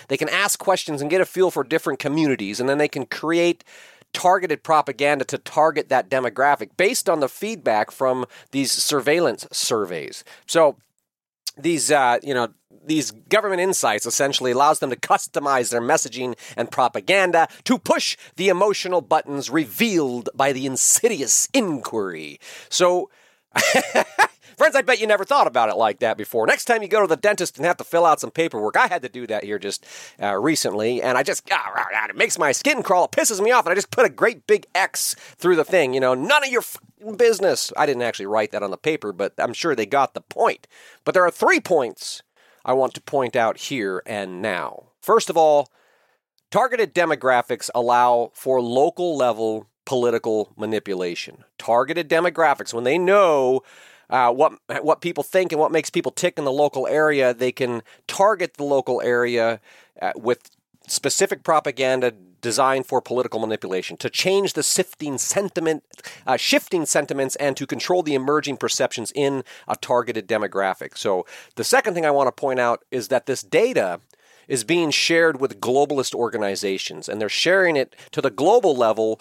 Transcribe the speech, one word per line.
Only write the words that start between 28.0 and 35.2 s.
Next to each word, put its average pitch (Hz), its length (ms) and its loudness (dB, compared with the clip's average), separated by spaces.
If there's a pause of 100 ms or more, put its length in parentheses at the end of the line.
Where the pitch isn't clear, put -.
out 151 140 4
some 117 100 -10
paperwork, 117 460 -2
I 240 100 4
had 180 160 -4
to 123 60 -10
do 123 180 -12
that 107 160 -4
here 104 160 -6
just, 98 260 -8 (380)
uh, 101 120 0
recently, 113 680 0
and 127 160 0
I 139 40 2
just, - 280 -4
ah, 110 240 -2
rah, 120 160 -2
rah, 107 160 -2
it 101 100 -10
makes 190 220 0
my 151 140 2
skin 277 300 0
crawl, 180 240 2
it - 60 -8
pisses 220 300 0
me 220 80 2
off, 247 160 4
and 170 60 0
I - 20 2
just 196 160 -4
put 262 160 2
a - 40 2
great 202 360 -2
big 208 280 2
X - 420 -2 (220)